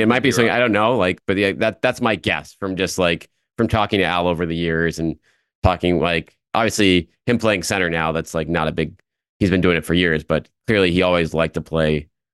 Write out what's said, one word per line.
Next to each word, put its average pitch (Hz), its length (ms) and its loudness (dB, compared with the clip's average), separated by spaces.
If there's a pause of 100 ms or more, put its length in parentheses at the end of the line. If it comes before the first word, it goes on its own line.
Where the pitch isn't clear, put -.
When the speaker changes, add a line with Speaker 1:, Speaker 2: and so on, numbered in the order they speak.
Speaker 1:
something, 110 60 4
Speaker 2:
might 123 100 4
be 127 120 0
something, 117 160 2
Speaker 1:
B-Rob. 98 80 2
Speaker 2:
I 120 40 0
don't 120 120 2
know, 107 260 2
like, 92 280 0
but 95 120 0
yeah, 98 160 0
that, 110 280 -2
that's 127 180 -2
my 120 160 2
guess 82 380 -4
from 95 220 -6
just, 90 240 -4
like, 85 300 0 (280)
from 117 100 0
talking 104 320 0
to 92 60 2
Al 87 220 0
over 87 180 -2
the 82 100 -4
years 82 440 -2
and 80 160 -2 (480)
talking, 87 360 2
like, 85 380 -4 (160)
obviously 101 560 2 (160)
him 120 140 0
playing 107 240 0
center 92 260 -2
now, 82 220 -2
that's, 78 240 -6
like, 80 120 -4
not 82 200 -2
a 78 40 -4
big, 80 280 -6 (400)
he's 101 100 2
been 90 120 2
doing 87 160 2
it 80 80 -4
for 85 100 0
years, 82 280 0
but 78 240 -4 (200)
clearly 98 240 2
he 90 100 2
always 87 320 2
liked 80 220 -2
to - 60 -6
play 78 460 -2 (260)